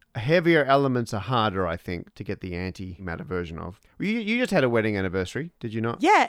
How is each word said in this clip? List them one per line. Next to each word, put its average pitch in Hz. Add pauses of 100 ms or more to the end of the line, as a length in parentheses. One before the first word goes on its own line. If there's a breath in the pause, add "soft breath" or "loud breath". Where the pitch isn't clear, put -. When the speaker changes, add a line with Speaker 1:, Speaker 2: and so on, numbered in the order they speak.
(160)
Speaker 1:
Heavier 160
elements 131
are 104
harder, 107
I 85
think, -
to -
get 98
the 92
antimatter 90
version 87
of. 87 (200 soft breath)
You, 220
you 220
just 254
had 170
a 123
wedding 110
anniversary, 95 (100)
did 113
you 113
not? 117
Speaker 2:
Yeah, 359